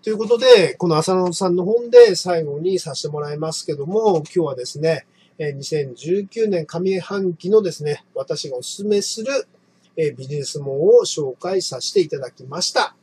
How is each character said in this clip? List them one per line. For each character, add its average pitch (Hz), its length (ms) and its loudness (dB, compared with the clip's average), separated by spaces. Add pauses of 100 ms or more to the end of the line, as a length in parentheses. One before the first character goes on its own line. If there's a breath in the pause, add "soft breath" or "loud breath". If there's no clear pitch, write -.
と 214 80 -6
い 220 40 0
う 202 40 -6
こ 220 80 -4
と 233 100 4
で、 220 380 8
こ 175 140 -2
の 156 80 2
浅 175 180 0
野 180 180 0
さ 190 160 -2
ん 175 80 2
の 180 80 -2
本 233 240 0
で 233 280 10
最 170 280 -2
後 143 140 -8
に 185 220 -2
さ 143 140 -12
せ - 80 -10
て 151 60 -6
も 147 120 -6
ら 147 120 -8
い 147 60 -8
ま 160 140 -4
す - 120 -10
け 160 120 -4
ど 139 100 -8
も、 202 300 2
今 151 80 -2
日 - 160 -4
は 143 160 -2
で 123 100 -14
す - 140 -12
ね、 160 260 -2 (320 soft breath)
え 151 100 -4
ー、 143 40 -6
二 139 120 -12
千 135 300 -6
十 185 320 -4
九 220 220 -4
年 170 180 -2
上 185 320 -4
半 190 360 -4
期 175 140 -10
の 214 140 4
で 170 100 -4
す 151 120 -12
ね、 147 200 -6 (100)
私 139 360 -8
が 127 80 -10
お 127 40 -12
す - 140 -14
す 196 80 -12
め 202 160 0
す 220 220 -8
る、 262 240 -4 (500)
え 156 120 0
ー、 127 80 -8
ビ 131 100 -14
ジ 147 100 -8
ネ 143 60 -6
ス 143 180 -10
本 139 200 -6
を 220 240 8
紹 139 340 -6
介 185 240 -4
さ 127 180 -8
せ - 120 -8
て 196 80 2
い 165 80 0
た 147 100 -8
だ 123 120 -10
き - 140 -20
ま 135 160 -10
し - 120 -4
た。 - 300 -2